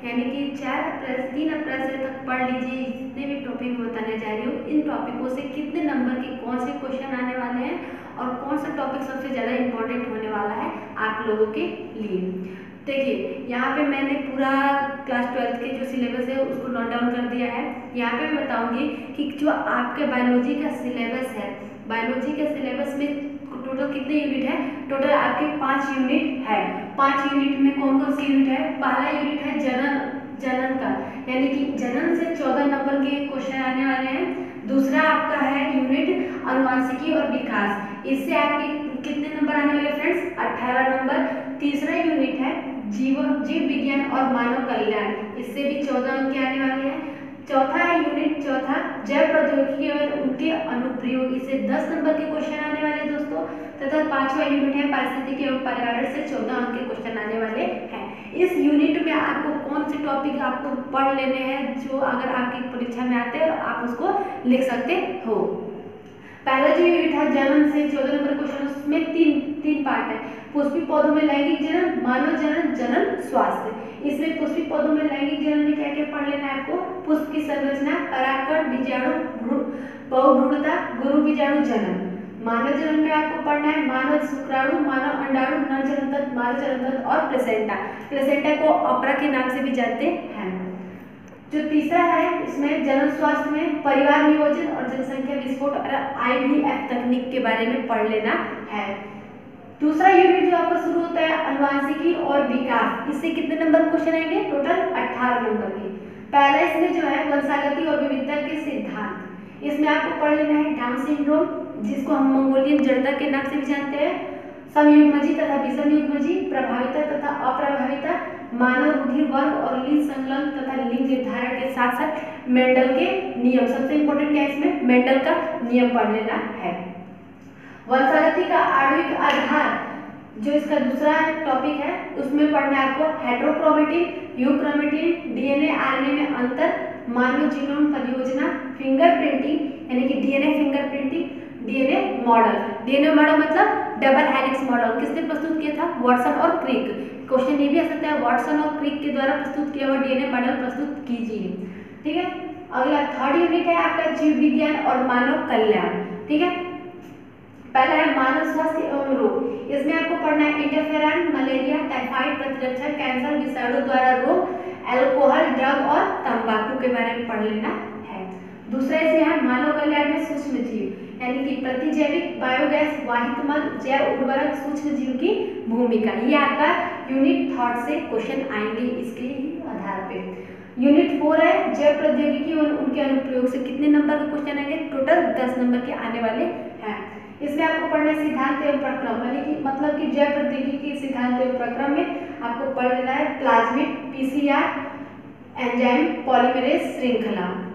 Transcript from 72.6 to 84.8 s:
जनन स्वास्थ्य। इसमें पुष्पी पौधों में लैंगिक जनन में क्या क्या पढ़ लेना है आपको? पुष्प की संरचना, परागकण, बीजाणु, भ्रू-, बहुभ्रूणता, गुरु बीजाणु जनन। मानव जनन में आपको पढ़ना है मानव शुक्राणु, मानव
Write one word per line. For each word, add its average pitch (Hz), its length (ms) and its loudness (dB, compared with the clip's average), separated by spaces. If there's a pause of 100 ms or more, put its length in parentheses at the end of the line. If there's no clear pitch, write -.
जनन 311 460 0
स्वास्थ्य। - 880 -2
इसमें 320 300 -2
पुष्पी 320 220 -2
पौधों 302 320 0
में 294 100 2
लैंगिक 285 420 -2
जनन 302 140 4
में 294 160 2
क्या 285 180 -2
क्या 302 200 -2
पढ़ 285 160 -2
लेना 285 160 -2
है 269 140 -4
आपको? 311 180 -4 (280)
पुष्प 302 260 0
की 302 100 -2
संरचना, 277 560 -2 (140)
परागकण, 277 600 0
बीजाणु, 214 400 0 (300)
भ्रू-, 254 240 0 (440)
बहुभ्रूणता, 277 680 2 (240)
गुरु 285 220 2
बीजाणु 294 420 2
जनन। 185 420 -2 (380)
मानव 254 340 0
जनन 311 200 0
में 311 120 2
आपको 311 340 0
पढ़ना 294 220 2
है 302 200 0
मानव 269 400 0
शुक्राणु, 269 520 -2
मानव 277 480 -2